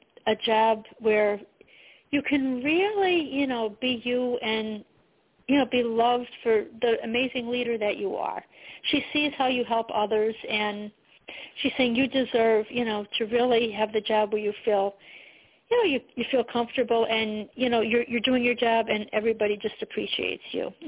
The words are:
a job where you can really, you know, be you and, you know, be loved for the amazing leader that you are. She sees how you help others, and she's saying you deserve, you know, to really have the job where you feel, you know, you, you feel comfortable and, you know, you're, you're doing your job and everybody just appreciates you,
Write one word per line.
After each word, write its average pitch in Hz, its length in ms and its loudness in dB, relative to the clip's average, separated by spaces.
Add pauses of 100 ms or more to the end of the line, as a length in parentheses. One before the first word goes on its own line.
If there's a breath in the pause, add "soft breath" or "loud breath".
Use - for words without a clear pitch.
(260)
a 220 100 2
job 220 480 4 (160)
where 214 400 2 (680 loud breath)
you 277 120 0
can 262 400 0
really, 359 580 2
you 277 260 -2
know, 233 340 -2
be 254 240 -2
you 247 340 -2
and, 220 460 -4 (640)
you 277 100 6
know, 262 120 4
be 247 120 2
loved 233 460 2 (140)
for 220 220 4 (160)
the 233 240 2
amazing 240 440 -2
leader 240 300 -2
that 208 180 0
you 196 200 -4
are. - 280 -4 (460 loud breath)
She 285 220 0
sees 294 240 0
how 254 120 2
you 247 160 0
help 226 280 0
others, 214 420 2 (140)
and 208 420 -4 (720 loud breath)
she's 269 140 0
saying 240 200 2
you 262 120 2
deserve, 226 600 2
you 240 140 -2
know, 208 220 -4 (120)
to 233 80 0
really 240 460 2
have 214 200 -2
the 220 80 0
job 214 320 0
where 214 100 0
you 208 100 -2 (120)
feel, 202 300 2 (760 loud breath)
you 466 80 4
know, 415 120 4
you, 262 100 0 (160)
you 240 140 -4
feel 240 140 2
comfortable 233 600 0
and, 220 480 -2
you 247 160 0
know, 233 100 2
you're, 233 240 2
you're 233 160 -2
doing 254 240 2
your 247 100 2
job 226 340 2
and 214 240 -2
everybody 214 440 0
just 208 240 -6
appreciates - 680 -6
you, - 200 -4 (180)